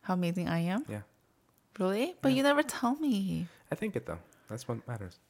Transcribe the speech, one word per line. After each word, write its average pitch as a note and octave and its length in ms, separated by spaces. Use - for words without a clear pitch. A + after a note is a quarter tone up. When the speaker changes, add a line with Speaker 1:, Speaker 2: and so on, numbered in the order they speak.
Speaker 1:
How F#3 140
amazing F3 340
I E3+ 120
am? F#3 280
Speaker 2:
Yeah. G#2 140
Speaker 1:
Really? G#3 440
But C4+ 80
Speaker 2:
Yeah. C4 80
Speaker 1:
you C4+ 60
never C#4+ 180
tell C4 340
me. G3 500
Speaker 2:
I D3+ 40
think G#3 200
it, - 120
though. E2 140
That's A2 180
what A2+ 220
matters. G#2 300